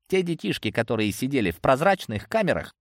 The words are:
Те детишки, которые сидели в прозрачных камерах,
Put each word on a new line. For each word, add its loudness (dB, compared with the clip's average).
Те 2
детишки, -4
которые 0
сидели 0
в -10
прозрачных 0
камерах, -2